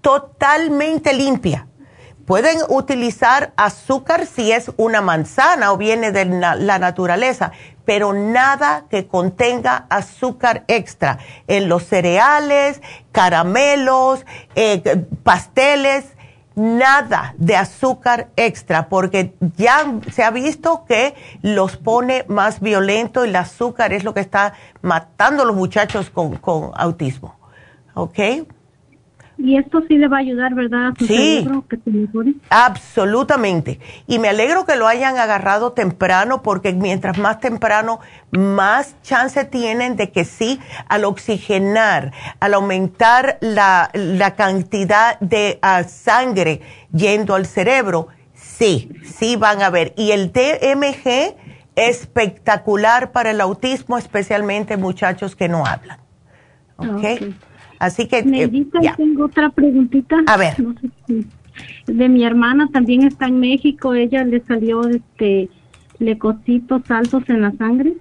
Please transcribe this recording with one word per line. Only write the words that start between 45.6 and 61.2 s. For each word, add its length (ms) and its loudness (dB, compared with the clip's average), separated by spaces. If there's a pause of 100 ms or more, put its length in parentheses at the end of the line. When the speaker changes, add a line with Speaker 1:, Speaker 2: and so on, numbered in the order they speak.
Speaker 1:
ah, 200 2
sangre 800 0 (320)
yendo 420 0
al 120 0
cerebro, 600 0 (280)
sí, 580 -2 (120)
sí 300 -4
van 280 2
a 60 2
ver. 280 0
Y 160 0
el 200 0
D 380 0
M 240 0
G 400 -2 (400)
espectacular 1400 0
para 220 0
el 80 -2
autismo, 580 -4
especialmente 800 -4
muchachos 580 -4
que 140 -4
no 180 -2
hablan. 320 -8 (800)
¿Ok? 100 -10 (340)
Speaker 2:
Ok. 140 -10 (460)
Speaker 1:
Así 260 -2
que, 120 0
eh, 60 -2
Speaker 2:
Neidita, 560 0
Speaker 1:
ya. 140 2
Speaker 2:
tengo 320 0
otra 240 0
preguntita. 640 2 (100)
Speaker 1:
A 120 4
ver. 200 0
Speaker 2:
No 220 -2
sé 80 -8 (180)
si, 840 -8